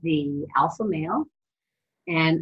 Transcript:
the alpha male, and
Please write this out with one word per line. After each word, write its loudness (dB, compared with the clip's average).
the 0
alpha 0
male, -2
and 2